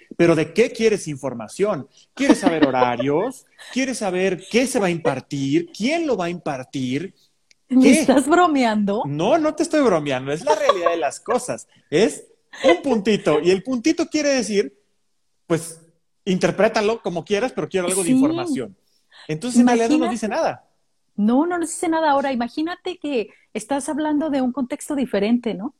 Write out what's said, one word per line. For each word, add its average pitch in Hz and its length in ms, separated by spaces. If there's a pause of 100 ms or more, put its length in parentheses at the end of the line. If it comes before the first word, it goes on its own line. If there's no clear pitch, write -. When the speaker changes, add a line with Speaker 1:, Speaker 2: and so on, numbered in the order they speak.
(180)
Speaker 1:
¿Pero 165 180
de 156 180
qué 240 180
quieres 220 360
información? 135 800 (260)
¿Quieres 254 260
saber 165 240
horarios? 131 840 (120)
<laughs> - 140
¿Quieres 254 280
saber 185 500
qué 254 180
se 247 120
va 196 80
a 175 40
impartir? 143 840
¿Quién 311 320
lo 233 100
va 175 80
a 170 40
impartir? 139 840 (560)
Speaker 2:
¿Me 254 200
Speaker 1:
¿Qué? - 20
Speaker 2:
estás 269 360
bromeando? 254 760
Speaker 1:
No, 165 340
no 311 180
te 339 80
estoy 311 200
bromeando. 143 480
Es 170 120
la 285 120
realidad 196 360
de 170 60
las 143 220
cosas. 202 480 (220)
Es 202 360 (360)
un 339 200
puntito. 202 600
Y 175 100
el 190 120
puntito 302 440
quiere 294 220
decir, 220 480 (720)
pues, - 340 (440)
interprétalo 202 760
como 175 240
quieras, 214 280
pero 160 160
quiero 180 180
algo 190 160
de 165 60
Speaker 2:
Sí. 262 40
Speaker 1:
información. 269 640 (500)
Entonces, 240 340
en 247 60
realidad 233 220
no 302 100
nos - 20
Speaker 2:
Imagínate. - 100
Speaker 1:
dice 220 160
nada. - 400 (480)
Speaker 2:
No, 240 300
no 349 120
nos 330 120
dice - 200
nada. 320 220
Ahora, 277 200
imagínate 311 680
que 262 320 (240)
estás 269 360
hablando 302 400
de 269 120
un 254 100
contexto 285 440
diferente, 233 580
¿no? 196 260